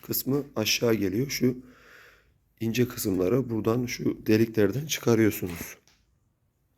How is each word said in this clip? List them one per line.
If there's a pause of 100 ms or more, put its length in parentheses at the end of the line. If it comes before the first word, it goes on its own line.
kısmı (120)
aşağı
geliyor.
Şu (1000)
ince
kısımları
buradan
şu
deliklerden
çıkarıyorsunuz. (1000)